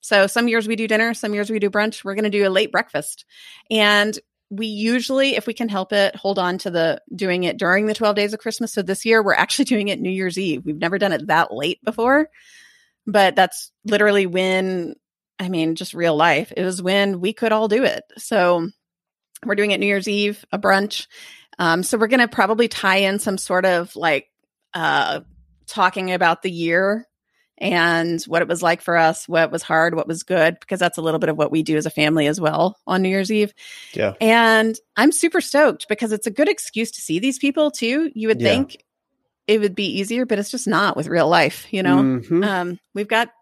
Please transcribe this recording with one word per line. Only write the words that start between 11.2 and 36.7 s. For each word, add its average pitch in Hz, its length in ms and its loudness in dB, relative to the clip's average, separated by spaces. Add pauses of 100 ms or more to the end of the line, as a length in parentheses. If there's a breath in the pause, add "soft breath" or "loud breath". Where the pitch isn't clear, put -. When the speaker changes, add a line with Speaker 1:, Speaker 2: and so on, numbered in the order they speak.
Speaker 1:
that 160 240 2
late 143 300 -6
before, 262 460 0 (760 soft breath)
but 196 300 4
that's - 360 0 (120)
literally 208 420 2
when, 185 680 -2 (440)
I 185 100 -6
mean, 165 280 -2
just 185 180 -12
real 170 220 0
life. 160 380 2
It 180 80 -4
was 185 200 -4
when 196 380 0
we 196 120 -2
could 226 200 -2
all 214 160 0
do 233 160 0
it. - 200 -2 (140)
So 175 500 2 (760)
we're 202 100 -2
doing 208 160 0
it 190 100 0
New 202 60 0
Year's 202 220 0
Eve, 208 420 -2
a 202 80 -6
brunch. 202 480 0 (520 loud breath)
Um, 175 240 2
so 226 160 -2
we're 220 100 2
gonna 247 200 4
probably 226 400 2
tie 190 300 0
in 196 200 0
some 196 200 -4
sort 185 280 -2
of, 175 300 0
like, 156 320 -2 (460)
uh, 151 460 0 (460)
talking 185 460 -2
about 175 300 2
the 190 80 -4
year 180 560 0 (540)
and 170 640 0
what 165 200 0
it 151 60 -2
was 170 140 -4
like 170 180 2
for 170 160 0
us, 160 320 2
what 165 220 2
was 165 120 -6
hard, 165 320 2
what 160 120 -4
was 165 160 -6
good, 170 380 2
because - 180 -8
that's 175 200 0
a 165 40 -6
little 160 160 0
bit 160 100 0
of 156 80 -2
what 151 140 0
we 160 120 0
do 156 140 0
as 151 100 -2
a 156 40 -4
family 151 360 2
as 156 140 -2
well 160 360 0 (100)
on 185 160 0
New 185 60 2
Year's 190 240 0
Eve. 208 200 0 (420 loud breath)
Speaker 2:
Yeah. 101 260 0
Speaker 1:
And 226 560 4 (200)
I'm 269 160 6
super 339 280 0
stoked 277 480 2
because 214 240 -4
it's 214 160 -4
a - 40 -4
good 285 160 2
excuse 226 440 -4